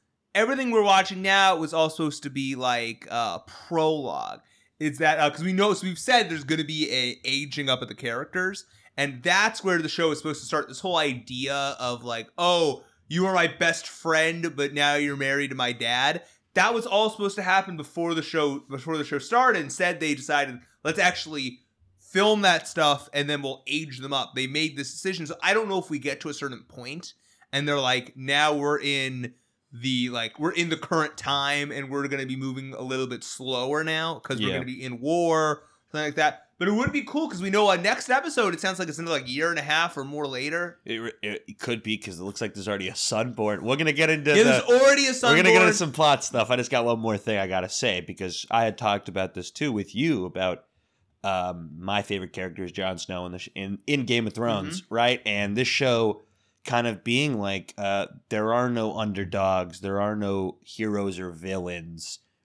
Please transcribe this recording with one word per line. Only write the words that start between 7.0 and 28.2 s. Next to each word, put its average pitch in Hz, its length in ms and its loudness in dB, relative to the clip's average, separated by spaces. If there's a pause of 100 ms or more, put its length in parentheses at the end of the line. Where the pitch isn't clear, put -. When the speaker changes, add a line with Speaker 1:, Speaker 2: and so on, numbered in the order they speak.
Speaker 1:
aging 139 440 -4
up 127 140 0
of 120 60 -6
the 127 60 -12
characters, 151 680 -4 (320)
and 139 260 -4
that's 202 420 2
where 180 160 2
the 156 80 -4
show 165 220 0
is 147 80 -2
supposed 147 220 -6
to 127 60 -14
start. 151 220 -2
This 127 120 -14
whole 180 160 -2
idea 135 580 -2
of, 127 500 -4
like, 117 320 -6
"Oh, 170 480 2 (240)
you 175 180 0
are 190 80 2
my 170 120 6
best 165 400 0
friend, 165 720 0
but 143 180 -2
now 143 200 4
you're 147 220 0
married 139 340 0
to 135 60 -8
my 123 160 0
dad." 123 500 0 (320)
That 208 200 4
was 226 120 -2
all 208 240 4
supposed 202 260 -4
to 202 60 -4
happen 185 340 2
before 170 380 -4
the 160 80 -2
show, 147 380 0
before 135 380 -6
the 147 60 -2
show 143 140 -4
started. 233 440 4
Instead, 170 380 -2
they 156 140 0
decided, 139 460 0 (240)
"Let's 156 140 -2
actually 156 600 -2 (380)
film 208 440 2
that 175 260 4
stuff, 147 460 0
and 143 160 0
then 143 120 -2
we'll 131 240 -6
age 143 340 -6
them 135 120 -8
up." 131 220 -4
They 131 120 -2
made 147 300 -2
this 135 160 -8
decision. 175 340 -6
So 156 160 -10
I 185 120 4
don't 220 140 0
know 196 100 -2
if 180 120 -4
we 147 80 -4
get 139 220 -6
to 160 80 -8
a 143 60 -6
certain 127 340 -10
point, 135 460 -14 (380)
and 143 140 0
they're 147 140 2
like, 127 360 0
"Now 143 380 2